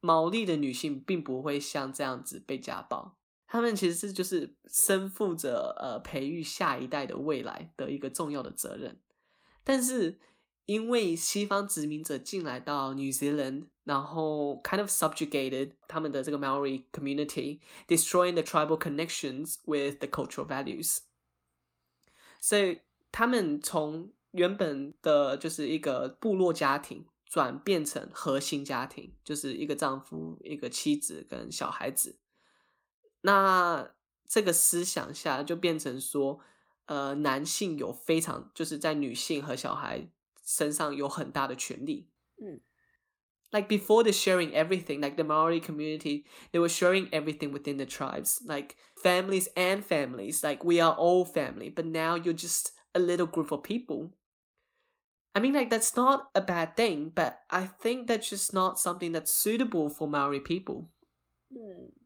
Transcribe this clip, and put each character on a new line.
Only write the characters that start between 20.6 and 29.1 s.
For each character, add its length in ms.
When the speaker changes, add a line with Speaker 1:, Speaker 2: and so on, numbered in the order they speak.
Speaker 1:
所 180
以 220
他 140
们 340
从 520
原 240
本 440
的 360
就 120
是 200
一 100
个 300
部 260
落 180
家 240
庭 300
转 340
变 260
成 280
核 280
心 240
家 200
庭， 380